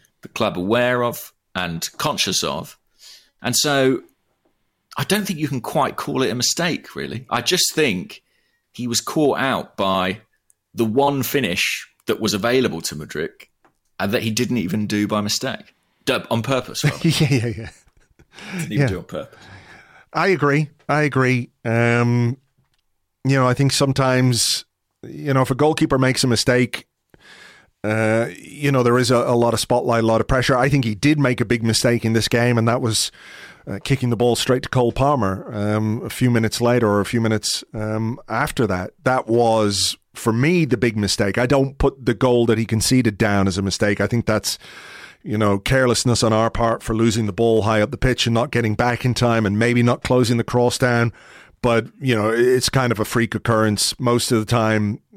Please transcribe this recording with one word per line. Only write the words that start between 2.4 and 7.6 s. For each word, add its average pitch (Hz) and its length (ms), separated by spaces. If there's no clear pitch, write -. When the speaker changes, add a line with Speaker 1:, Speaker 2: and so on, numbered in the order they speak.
Speaker 1:
of. 80 340
And 123 140
so 135 460
I 135 80
don't 202 200
think 165 140
you 151 80
can 127 140
quite - 340
call 131 260
it 117 80
a 107 60
mistake, - 600
really. - 340
I 120 120
just - 320